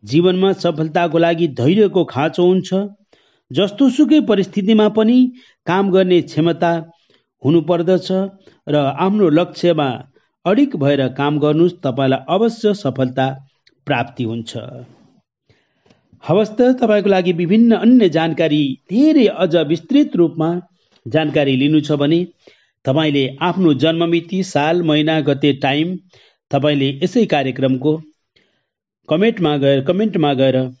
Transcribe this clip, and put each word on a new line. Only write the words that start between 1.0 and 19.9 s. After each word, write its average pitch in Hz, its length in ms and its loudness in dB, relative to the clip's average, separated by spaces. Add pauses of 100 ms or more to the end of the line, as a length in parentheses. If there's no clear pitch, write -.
लागि 170 300 0
धैर्यको 165 560 0
खाँचो 160 420 -2
हुन्छ। 185 280 0 (800)
जस्तोसुकै 247 680 2
परिस्थितिमा 208 680 2
पनि 240 420 2 (340)
काम 190 260 0
गर्ने 180 300 4
क्षमता 165 640 -2 (600)
हुनुपर्दछ 170 600 0 (640)
र 147 60 0
आफ्नो 170 540 0
लक्ष्यमा 160 600 0 (560)
अडिग 214 300 0
भएर 139 320 0
काम 143 320 -2
गर्नुहोस्, 160 440 0
तपाईँलाई 135 360 -2 (100)
अवश्य 214 440 0
सफलता 131 540 -4 (580)
प्राप्ति 127 380 -6
हुन्छ। 113 340 -8 (1700)
हवस् 202 220 0
त, 214 120 -4
तपाईँको 226 480 2
लागि 185 220 0
विभिन्न 208 440 2
अन्य 220 340 4
जानकारी, 151 680 -2 (120)
धेरै 269 380 4
अझ 165 280 -2
विस्तृत 170 600 0